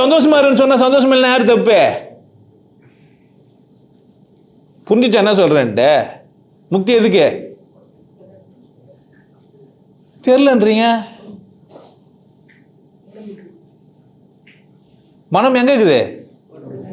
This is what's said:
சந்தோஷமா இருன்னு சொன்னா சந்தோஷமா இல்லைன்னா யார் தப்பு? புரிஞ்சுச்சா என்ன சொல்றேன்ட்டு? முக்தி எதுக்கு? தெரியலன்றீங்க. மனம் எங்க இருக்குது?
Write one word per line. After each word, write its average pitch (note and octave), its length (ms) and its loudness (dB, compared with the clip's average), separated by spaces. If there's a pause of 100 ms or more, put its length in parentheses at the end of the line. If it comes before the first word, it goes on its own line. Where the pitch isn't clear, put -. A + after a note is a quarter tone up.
சந்தோஷமா D4 380 2
இருன்னு C4+ 220 2
சொன்னா C4+ 160 2 (100)
சந்தோஷமா C4+ 280 0
இல்லைன்னா B3+ 200 0
யார் B3 80 0
தப்பு? G#3 360 2 (3000)
புரிஞ்சுச்சா A3+ 360 2
என்ன G#3 100 0
சொல்றேன்ட்டு? C#3+ 560 0 (800)
முக்தி F#3+ 240 -2
எதுக்கு? G3+ 320 2 (3000)
தெரியலன்றீங்க. A#3 760 0 (4000)
மனம் A#3 240 0
எங்க B3+ 220 0
இருக்குது? E3+ 240 2 (920)